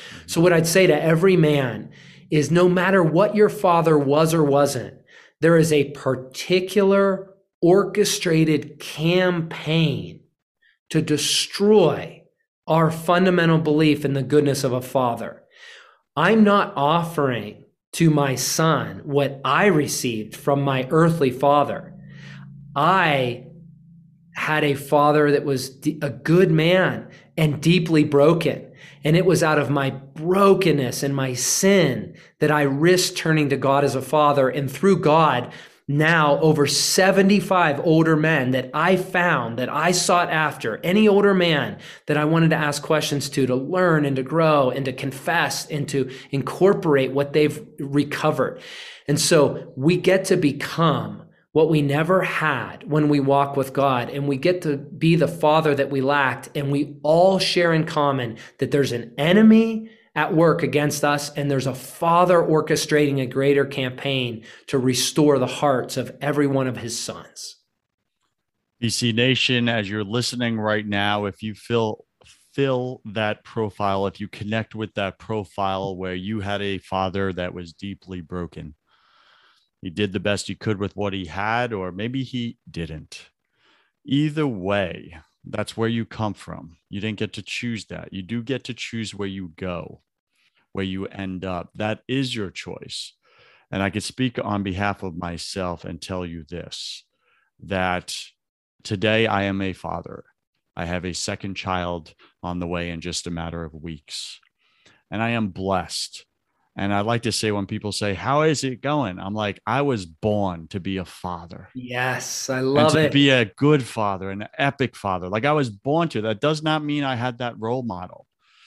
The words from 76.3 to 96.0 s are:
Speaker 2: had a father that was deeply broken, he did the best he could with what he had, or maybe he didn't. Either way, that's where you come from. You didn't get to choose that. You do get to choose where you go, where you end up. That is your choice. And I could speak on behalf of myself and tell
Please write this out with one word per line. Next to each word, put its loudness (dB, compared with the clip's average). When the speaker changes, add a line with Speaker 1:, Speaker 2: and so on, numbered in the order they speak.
Speaker 2:
had -6
a -6
father -4
that -8
was -14
deeply -14
broken, -12
he -12
did -4
the -4
best -4
he -10
could -4
with -8
what -6
he -8
had, -4
or -6
maybe -6
he -10
didn't. -14
Either -2
way, -4
that's -8
where -2
you -4
come -6
from. -18
You -10
didn't -6
get -6
to -14
choose -8
that. -14
You -10
do -6
get -6
to -10
choose -10
where -8
you -10
go, -10
where -4
you -6
end -10
up. -8
That -6
is -4
your -8
choice. -14
And -2
I 0
could -6
speak -6
on -4
behalf -4
of -10
myself -8
and -12
tell -8